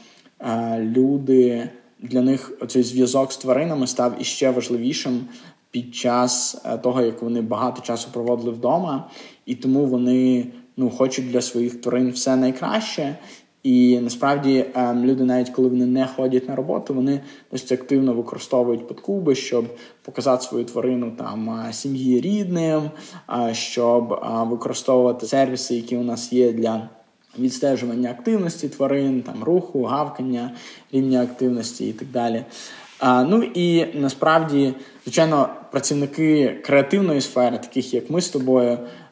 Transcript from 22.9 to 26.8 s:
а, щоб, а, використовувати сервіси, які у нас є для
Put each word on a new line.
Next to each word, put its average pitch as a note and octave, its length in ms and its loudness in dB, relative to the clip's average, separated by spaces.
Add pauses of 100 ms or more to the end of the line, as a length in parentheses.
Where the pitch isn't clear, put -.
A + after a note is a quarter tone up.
а, A#2 260 -2
щоб, A#2 680 0
а, A2+ 220 -2
використовувати B2 840 0
сервіси, B2+ 500 0
які A#2 220 -4
у B2 60 -2
нас A#2 300 -4
є B2 180 6
для A2+ 380 -2 (500)